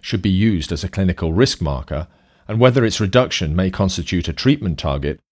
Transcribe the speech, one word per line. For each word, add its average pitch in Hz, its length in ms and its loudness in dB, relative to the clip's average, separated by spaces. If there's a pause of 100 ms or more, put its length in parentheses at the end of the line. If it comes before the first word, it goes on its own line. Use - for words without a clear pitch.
should 98 200 -4
be 104 80 0
used 95 420 2
as - 120 -4
a 92 60 -6
clinical 90 440 0
risk 104 300 2
marker, 71 440 -4 (400)
and 107 120 -2
whether 127 260 6
its 107 140 0
reduction 98 560 0
may 92 160 2
constitute 90 560 -2
a 80 60 -4
treatment 123 440 0
target, 71 420 -4 (120)